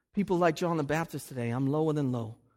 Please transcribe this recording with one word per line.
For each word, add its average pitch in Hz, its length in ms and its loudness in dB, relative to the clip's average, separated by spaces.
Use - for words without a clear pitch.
people 190 240 2
like 170 180 4
John 170 220 0
the 147 60 0
Baptist 151 440 -4
today. 120 220 -4
"I'm 131 160 0
lower 156 260 2
than 143 200 0
low. 113 240 -4